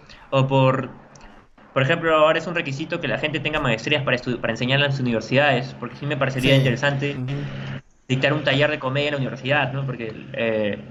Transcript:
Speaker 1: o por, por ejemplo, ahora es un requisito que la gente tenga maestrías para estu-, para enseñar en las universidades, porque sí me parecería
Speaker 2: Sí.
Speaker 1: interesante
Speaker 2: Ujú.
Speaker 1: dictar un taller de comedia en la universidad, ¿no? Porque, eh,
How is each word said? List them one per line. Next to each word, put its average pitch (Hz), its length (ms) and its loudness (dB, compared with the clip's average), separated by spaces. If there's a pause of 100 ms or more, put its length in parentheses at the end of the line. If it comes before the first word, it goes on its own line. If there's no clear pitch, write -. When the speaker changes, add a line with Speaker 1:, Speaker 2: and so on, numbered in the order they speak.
(300)
Speaker 1:
o 135 180 4
por, 131 420 4 (840)
por 131 100 2
ejemplo, 165 320 2
ahora 160 240 6
es 175 80 -6
un 170 80 -4
requisito 156 460 -4
que 147 80 -4
la 110 80 0
gente 151 240 -2
tenga 151 180 -2
maestrías 139 440 0
para 131 140 0
estu-, 123 220 -4
para 113 140 -2
enseñar 127 260 0
en 143 60 4
las 135 140 0
universidades, 127 800 0
porque 117 180 -10
sí 139 80 -10
me 147 120 -2
parecería 131 360 0
Speaker 2:
Sí. 135 60 6
Speaker 1:
interesante 139 560 0
Speaker 2:
Ujú. 127 100 -6 (840)
Speaker 1:
dictar 135 260 2
un 151 100 -2
taller 147 280 4
de 151 80 -4
comedia 139 300 -2
en 147 40 -2
la 143 60 -2
universidad, 131 520 -2
¿no? 139 140 -4
Porque, 113 260 -6 (220)
eh, 107 580 -2